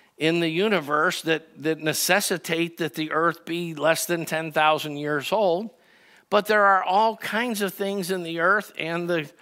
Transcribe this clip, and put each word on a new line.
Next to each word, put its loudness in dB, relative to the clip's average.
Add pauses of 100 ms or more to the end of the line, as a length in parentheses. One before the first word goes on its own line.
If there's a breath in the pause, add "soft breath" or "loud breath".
(160 soft breath)
in 2
the 0
universe 0
that, -4
that -2
necessitate 0
that -4
the -4
earth 0
be -6
less 2
than -2
ten -4
thousand 0
years -4
old. 0 (600 soft breath)
But 2
there 4
are 6
all 2
kinds -4
of -2
things -4
in -4
the -6
earth 2
and -4
the, -2 (120)